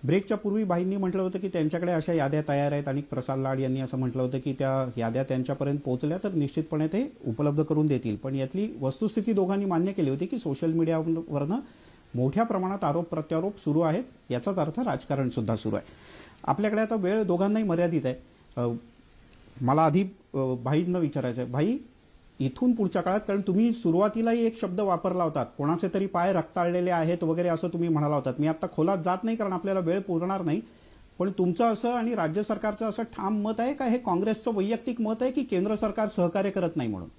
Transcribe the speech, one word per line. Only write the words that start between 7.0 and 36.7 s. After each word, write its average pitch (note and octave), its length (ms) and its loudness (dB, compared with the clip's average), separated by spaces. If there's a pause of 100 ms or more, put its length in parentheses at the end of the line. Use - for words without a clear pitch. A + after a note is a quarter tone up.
उपलब्ध D3 380 0
करून D3+ 240 2
देतील. A#2 280 0
पण C3+ 200 -6
यातली F#3 460 -4
वस्तुस्थिती G3+ 520 0
दोघांनी G3 320 2
मान्य F3+ 260 2
केली F#3+ 180 0
होती D3+ 160 -2
की B3 120 -4
सोशल E3 340 -2
मीडियावरनं E3 880 0 (560)
मोठ्या C3+ 280 2
प्रमाणात G3 400 -2
आरोप E3 220 2
प्रत्यारोप E3 540 -2
सुरू D3+ 220 2
आहेत, E3+ 220 2 (280)
याचाच B2+ 240 -2
अर्थ D#3 240 -2
राजकारणसुद्धा B2+ 760 -2
सुरू G#2 200 -2
आहे. - 100 -4 (580)
आपल्याकडे G#3+ 380 2
आता A3 140 0
वेळ G#3 280 0
दोघांनाही G3 420 2
मर्यादित E3+ 400 2
आहे. B2+ 100 -2 (420)
अ, A#2+ 160 0 (880)
मला C#3 240 4
आधी, D#3+ 180 4 (300)
अ, C3 200 0 (100)
भाईंना E3+ 360 2
विचारायचं B2+ 420 -2
आहे, B2 100 -6
भाई, E3+ 260 2 (640)
इथून C#3 320 2
पुढच्या G3 300 2
काळात, F#3 260 0
कारण G3+ 140 0
तुम्ही G3+ 300 2
सुरुवातीलाही A3+ 720 2
एक A3+ 160 -2
शब्द F#3 180 -2
वापरला F3+ 440 2
होता, D3+ 200 0
कोणाचे E3 500 0
तरी G3 120 0
पाय F#3 280 2
रक्ताळलेले F3 580 0
आहेत E3+ 320 2
वगैरे E3 240 2
असं E3+ 200 0
तुम्ही E3+ 220 0
म्हणाला D3+ 260 2
होतात. C3+ 240 0
मी D3 80 2
आत्ता D#3+ 280 -2
खोलात F3+ 300 2
जात F3+ 180 2
नाही A3+ 140 0
कारण G3+ 160 -2
आपल्याला F#3+ 260 0
वेळ F3 200 0
पुरणार F#3 420 -2
नाही, E3+ 200 0 (580)
पण F#3+ 180 0
तुमचं F#3 340 4
असं A3 200 -2
आणि A3 240 -2
राज्य E3+ 280 0
सरकारचं G#3+ 460 -2
असं G#3+ 140 -2
ठाम G#3 380 -4
मत A3 180 -2
आहे B3+ 140 0
का C#4 120 -4
हे A#3+ 120 2
काँग्रेसचं G#3+ 560 0
वैयक्तिक A3+ 480 -2
मत G#3+ 200 0
आहे B3+ 100 2
की C4 120 0
केंद्र G#3 320 0
सरकार G#3+ 320 0
सहकार्य G3 420 2
करत F3+ 260 0